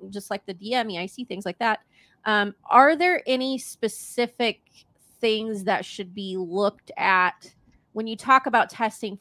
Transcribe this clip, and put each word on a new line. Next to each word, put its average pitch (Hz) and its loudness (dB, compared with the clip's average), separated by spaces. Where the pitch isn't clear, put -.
just 196 -10
like 202 -8
the 196 -10
D 202 -6
M, 226 -2
E 170 -6
I 180 -6
C, 247 -12
things 190 -10
like 180 -6
that. 226 0
Um, 208 0
are 277 8
there 349 2
any 262 0
specific - -4
things 220 -2
that 185 0
should 185 -12
be 190 -8
looked 190 -2
at 185 2
when 220 -6
you 226 -8
talk 262 4
about 240 2
testing 214 -6